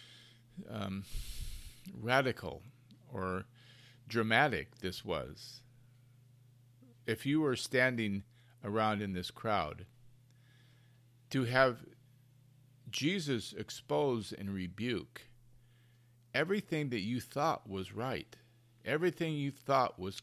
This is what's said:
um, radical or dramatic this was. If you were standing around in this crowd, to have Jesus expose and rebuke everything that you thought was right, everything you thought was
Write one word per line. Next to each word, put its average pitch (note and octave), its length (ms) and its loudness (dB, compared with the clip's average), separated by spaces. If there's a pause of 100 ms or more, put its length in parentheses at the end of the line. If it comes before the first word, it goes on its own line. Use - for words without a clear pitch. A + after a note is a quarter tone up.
(680)
um, G2 360 -4 (880)
radical B2 720 0 (480)
or F#2 340 -2 (640)
dramatic A2+ 680 4
this - 260 -6
was. C#2+ 580 -6 (1400)
If A2+ 180 -2
you D3 160 2
were C#3+ 140 2
standing A#2 680 2 (400)
around G#2+ 360 2
in G2+ 120 -2
this F2+ 180 -4
crowd, F#2 560 -2 (1400)
to C3+ 140 2
have B2+ 420 6 (1040)
Jesus C#3+ 640 0
expose B2 800 0
and G2 200 -6
rebuke F#2+ 760 -4 (1080)
everything D#3+ 560 0
that A#2 120 0
you A#3 180 -2
thought - 480 -2
was F#2+ 240 -6
right, G#2+ 440 -6 (480)
everything D#3+ 500 0
you C#3 180 -2
thought C3+ 440 2
was F#2 260 -6